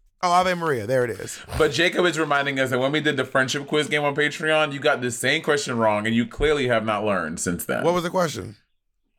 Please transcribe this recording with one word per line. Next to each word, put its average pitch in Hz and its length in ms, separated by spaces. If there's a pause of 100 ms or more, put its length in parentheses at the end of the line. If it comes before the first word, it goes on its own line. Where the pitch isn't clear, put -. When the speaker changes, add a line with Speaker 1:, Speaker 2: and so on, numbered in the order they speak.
(240)
Speaker 1:
Oh, 180 80
Ave 180 220
Maria, 147 340
there 127 160
it 117 80
is. - 280 (180)
Speaker 2:
But 151 140
Jacob 175 340
is 160 120
reminding 143 420
us 131 100
that 127 100
when 135 120
we 151 100
did 143 160
the 127 80
friendship 131 420
quiz 151 200
game 147 160
on 143 120
Patreon, 151 560
you 139 80
got 135 220
the 123 100
same 139 300
question 143 360
wrong, 107 300
and 113 80
you 117 100
clearly 147 440
have 110 160
not 107 180
learned 90 360
since 87 260
then. 64 180
Speaker 1:
What 170 100
was 175 100
the 175 60
question? 151 460 (640)